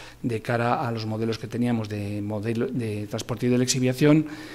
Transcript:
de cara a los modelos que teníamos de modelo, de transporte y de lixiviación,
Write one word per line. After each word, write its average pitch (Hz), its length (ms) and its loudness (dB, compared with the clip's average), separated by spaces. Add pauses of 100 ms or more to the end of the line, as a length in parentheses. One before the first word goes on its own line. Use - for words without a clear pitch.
(220)
de 117 200 -2
cara 120 440 0
a 117 60 -2
los 110 140 -4
modelos 110 320 -2
que 107 100 -10
teníamos 117 400 0
de 104 320 -4
modelo, 107 460 -2
de 107 400 -4
transporte 113 400 -4
y - 20 4
de 123 100 4
lixiviación, 127 680 4 (280)